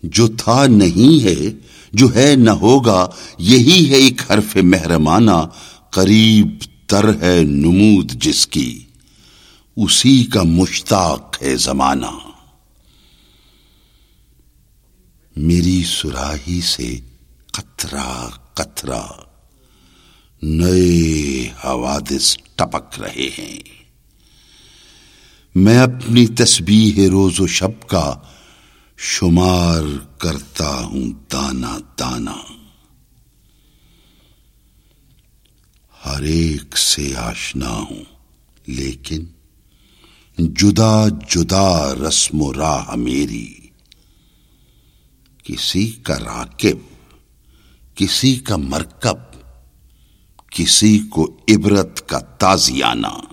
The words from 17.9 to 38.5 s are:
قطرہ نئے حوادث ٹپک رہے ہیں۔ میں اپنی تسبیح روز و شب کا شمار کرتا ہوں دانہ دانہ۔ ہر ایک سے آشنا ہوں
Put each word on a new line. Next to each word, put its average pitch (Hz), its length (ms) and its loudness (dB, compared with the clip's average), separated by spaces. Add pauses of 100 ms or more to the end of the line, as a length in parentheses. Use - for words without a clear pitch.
قطرہ 64 480 -10 (1400)
نئے 80 1040 0 (160)
حوادث 69 720 -4 (200)
ٹپک - 440 -6
رہے 65 280 -10 (100)
ہیں۔ - 200 -16 (2000)
میں 107 240 6
اپنی 123 480 2
تسبیح 107 840 2
روز 95 300 0
و 92 60 0
شب 95 420 -6
کا 73 260 -2 (840)
شمار 87 880 0 (360)
کرتا 71 680 -8
ہوں 57 280 -8 (200)
دانہ 65 460 -8 (200)
دانہ۔ - 580 -10 (3500)
ہر 69 160 -8
ایک 76 560 -2
سے 71 380 -2
آشنا 60 540 -8
ہوں 53 340 -12 (640)